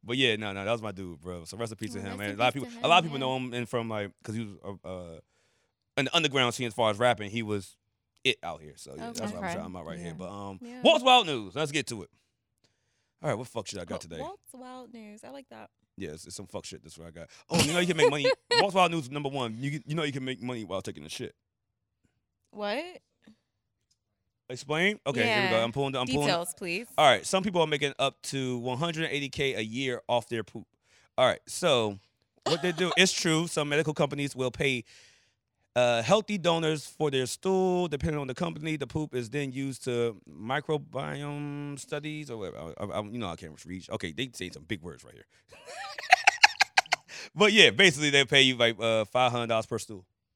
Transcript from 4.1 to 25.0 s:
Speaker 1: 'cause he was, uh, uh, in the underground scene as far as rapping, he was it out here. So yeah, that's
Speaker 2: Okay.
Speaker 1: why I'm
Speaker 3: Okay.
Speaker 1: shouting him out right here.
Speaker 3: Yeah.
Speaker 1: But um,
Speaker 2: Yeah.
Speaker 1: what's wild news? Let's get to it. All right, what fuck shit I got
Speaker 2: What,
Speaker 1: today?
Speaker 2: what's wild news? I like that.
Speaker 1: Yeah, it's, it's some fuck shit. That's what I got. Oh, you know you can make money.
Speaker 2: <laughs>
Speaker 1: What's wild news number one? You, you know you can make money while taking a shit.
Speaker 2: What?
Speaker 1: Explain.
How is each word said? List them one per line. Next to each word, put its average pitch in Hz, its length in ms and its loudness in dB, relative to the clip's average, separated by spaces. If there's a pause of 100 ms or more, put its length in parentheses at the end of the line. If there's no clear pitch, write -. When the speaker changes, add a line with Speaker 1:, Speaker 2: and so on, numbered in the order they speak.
Speaker 1:
'cause 107 120 -8
he 113 80 -4
was, 98 400 -12
uh, - 40 -14
uh, 87 320 -12 (760)
in 139 100 0
the 131 100 -2
underground 135 380 2
scene 123 140 -4
as 107 60 -6
far 110 180 2
as 101 80 -2
rapping, 113 320 2
he 113 120 -4
was 104 340 -6 (480)
it - 180 2
out 80 180 -8
here. 76 140 -18
So 67 220 -18
yeah, - 80 -10
that's - 160 -10
Speaker 2:
Okay. 214 100 -6
Speaker 1:
why - 60 -10
I'm - 80 -10
Speaker 3:
Okay. 175 80 -6
Speaker 1:
shouting 82 140 -8
him 90 100 -12
out 85 80 -12
right 82 120 -10
here. 87 100 -12
Speaker 3:
Yeah. 82 60 -10
Speaker 1:
But 92 180 -12
um, 98 300 -12
Speaker 2:
Yeah. 240 200 -16
Speaker 1:
what's 294 220 4
wild 247 240 6
news? 107 280 -6
Let's 147 160 -4
get 147 160 -4
to 107 160 -10
it. - 60 -20 (1120)
All 156 60 -2
right, 120 80 0
what 120 100 -10
fuck 110 200 -8
shit 101 120 -10
I 87 60 -8
got 87 100 -8
Speaker 2:
What, - 60 -8
Speaker 1:
today? 82 180 -12
Speaker 2:
what's 370 340 -14
wild 254 400 -18
news? 220 300 -20
I - 60 -18
like 277 200 -18
that. 220 200 -20 (260)
Speaker 1:
Yeah, 92 140 -8
it's, 78 180 -14
it's - 80 -16
some 101 100 -14
fuck 92 200 -10
shit. - 180 -16
That's 80 140 -20
what 82 100 -18
I 82 40 -18
got. 80 180 -18 (200)
Oh, 170 140 2
you 147 100 2
know 175 60 2
you 180 80 2
can 175 100 0
make - 140 8
money. 143 140 0 (160)
Speaker 2:
<laughs> - 180 2
Speaker 1:
What's 202 160 4
wild 180 160 6
news 156 180 -4
number 143 200 -4
one? 123 280 -2
You, 143 300 -4
you 151 80 -4
know 165 80 0
you 147 80 -2
can 131 140 -6
make 131 180 -6
money 123 220 -6
while 92 180 -4
taking 76 220 -10
a 80 40 -14
shit. - 240 -10 (1160)
Speaker 2:
What? 208 320 -4 (1700)
Speaker 1:
Explain. 156 560 -2